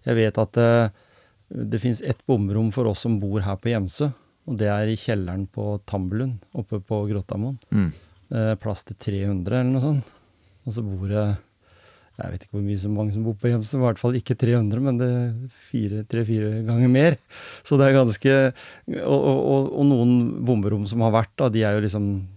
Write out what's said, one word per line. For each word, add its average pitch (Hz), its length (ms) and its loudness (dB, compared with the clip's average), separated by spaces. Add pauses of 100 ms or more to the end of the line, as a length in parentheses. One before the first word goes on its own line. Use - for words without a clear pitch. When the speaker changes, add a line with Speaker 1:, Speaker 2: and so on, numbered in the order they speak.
Speaker 1:
jeg 120 100 0
vet 110 220 2
at, 110 200 0
eh, 117 320 4 (600)
det 110 320 -4
finnes 120 200 -2
ett - 260 -6
bomberom 107 460 0
for 127 140 -2
oss 101 140 -2
som 113 180 0
bor 101 200 -2
her 98 160 -2
på 117 160 -6
Gjemsø, 113 400 -2 (360)
og 123 100 -6
det 104 100 0
er 104 200 0
i 110 80 0
kjelleren 98 520 -4
på 104 380 -6
Tambelund, 104 540 -4 (160)
oppe 107 240 -6
på 104 280 -4
Grottamoen. 104 500 -6 (140)
Speaker 2:
Mm. 95 220 0 (380)
Speaker 1:
Eh, 110 240 0
plass 101 280 -8
til 104 160 -14
tre 98 260 -4
hundre 98 340 -2
eller 127 120 0
noe 131 100 0
sånt. 143 220 0 (600)
Og 110 80 -6
så 117 100 -6
bor 98 240 -6
det, 104 300 0 (800)
jeg 92 140 -8
vet 92 120 -10
ikke - 140 -10
hvor 101 80 -4
mye, 101 120 -2
så 98 140 -4
mange 104 220 -2
som 110 100 -4
bor 113 120 -2
på 120 120 -4
Gjemsø, 120 300 -2
i 127 80 2
hvert 117 140 0
fall 123 160 0
ikke 120 220 -2
tre 117 180 2
hundre, 110 260 0
men 131 160 0
det 127 100 0
er 123 260 -2 (160)
fire, 107 540 -6
tre, 113 220 -2
fire 107 380 -2
ganger 117 280 4
mer. 147 260 4 (460)
Så 143 160 2
det 139 80 8
er 135 80 6
ganske, 131 580 4 (520)
og, 139 100 4
og, 139 240 4
og, 135 400 2
og 143 80 4
noen 120 560 4
bomberom 104 440 0
som 113 140 -4
har 113 140 4
vært 110 220 2
da, 139 120 0
de 110 140 0
er 104 140 2
jo 107 80 0
liksom 101 520 -2